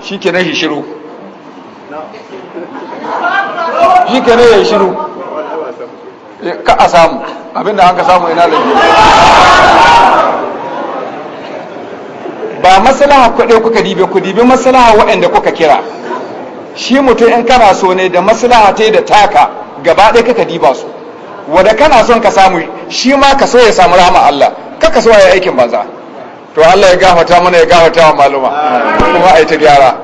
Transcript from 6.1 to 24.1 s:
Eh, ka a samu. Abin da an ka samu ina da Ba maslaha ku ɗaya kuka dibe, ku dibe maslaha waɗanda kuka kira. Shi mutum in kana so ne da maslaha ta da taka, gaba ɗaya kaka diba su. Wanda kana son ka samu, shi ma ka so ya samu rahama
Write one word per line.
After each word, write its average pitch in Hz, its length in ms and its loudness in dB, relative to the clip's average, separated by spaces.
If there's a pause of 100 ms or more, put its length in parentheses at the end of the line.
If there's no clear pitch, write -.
Eh, 175 180 -6
ka 226 160 0
a 185 100 2
samu. 165 320 2 (360)
Abin 190 180 -4
da 185 160 2
an 180 60 -2
ka 175 80 -2
samu 175 260 0
ina 170 160 0
da - 100 -2 (4000)
Ba 185 180 4
maslaha 269 560 2
ku 233 60 0
ɗaya 226 200 2
kuka 226 200 0
dibe, 180 280 -2
ku 185 100 -2
dibe 196 220 -2
maslaha 254 560 2
waɗanda - 300 0
kuka - 240 0
kira. 151 260 2 (960)
Shi - 260 -4
mutum 233 320 2
in 233 120 -2
kana 233 300 4
so 185 200 0
ne 185 140 -2
da 180 120 0
maslaha 226 540 2
ta 214 160 0
da 214 120 2
taka, 196 480 2 (320)
gaba 170 300 2
ɗaya 233 140 2
kaka 208 180 -2
diba 156 300 -2
su. - 120 -12 (640)
Wanda 190 260 2
kana 269 300 2
son 226 160 2
ka 208 100 2
samu, 190 300 2 (280)
shi - 260 -2
ma 269 220 2
ka 226 100 0
so 240 120 2
ya 233 140 4
samu 175 240 2
rahama 180 300 4